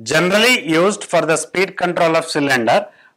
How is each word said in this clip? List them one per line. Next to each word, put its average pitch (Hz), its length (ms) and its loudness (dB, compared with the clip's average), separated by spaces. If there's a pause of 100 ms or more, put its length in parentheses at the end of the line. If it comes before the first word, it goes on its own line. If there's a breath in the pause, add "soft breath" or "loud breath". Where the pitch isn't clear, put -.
generally 180 680 2
used 175 360 0
for 165 180 0
the 156 160 0
speed 180 400 -4
control 170 380 0
of 165 100 0
cylinder 139 600 0 (300 loud breath)